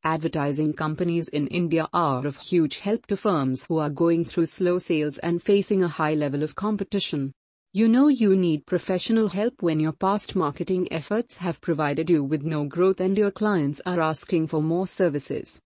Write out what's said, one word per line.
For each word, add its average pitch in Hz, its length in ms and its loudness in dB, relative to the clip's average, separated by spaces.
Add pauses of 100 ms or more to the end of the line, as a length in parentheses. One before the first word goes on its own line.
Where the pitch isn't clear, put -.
Advertising 151 680 0
companies 165 560 -2
in 147 180 -2
India 165 440 0
are 143 360 0
of 139 100 -6
huge 165 420 0
help - 280 -4
to 196 100 -2
firms 139 460 0
who 160 160 -2
are 147 100 0
going 165 360 2
through 165 200 0
slow 180 320 0
sales 151 420 -2
and 170 220 -2
facing 202 400 2
a 180 60 4
high 156 260 0
level 147 300 0
of 151 120 -6
competition. 190 760 -4 (420)
You 220 140 4
know 254 220 6
you 220 260 4
need 170 320 2
professional 196 600 0
help 202 340 -4
when 160 160 2
your 156 140 0
past 196 420 -2
marketing 180 560 -2
efforts - 460 -4
have 175 220 -4
provided 156 520 -2
you 151 120 4
with 143 200 -2
no 151 200 -2
growth 180 360 0
and 190 180 2
your 202 140 2
clients 175 560 0
are 175 140 0
asking 160 460 0
for 156 140 -2
more 165 240 0
services. - 800 -2